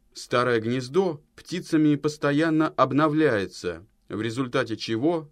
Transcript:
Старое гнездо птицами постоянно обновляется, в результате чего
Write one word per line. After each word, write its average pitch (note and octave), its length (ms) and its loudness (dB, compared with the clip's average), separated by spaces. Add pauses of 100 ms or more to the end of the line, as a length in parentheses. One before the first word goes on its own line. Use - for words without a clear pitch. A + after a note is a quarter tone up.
(140)
Старое B2 460 0
гнездо C3+ 600 -2 (140)
птицами D#3+ 600 0
постоянно D3+ 720 0
обновляется, B2+ 1160 0 (240)
в G2+ 140 -6
результате A#2 540 -2
чего D3 560 -2